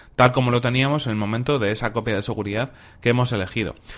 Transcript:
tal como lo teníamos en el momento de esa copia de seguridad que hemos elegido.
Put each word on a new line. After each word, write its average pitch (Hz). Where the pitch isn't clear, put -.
tal 123
como 127
lo 120
teníamos 131
en 120
el 107
momento 113
de 104
esa 110
copia 110
de 101
seguridad 104
que -
hemos 123
elegido. 101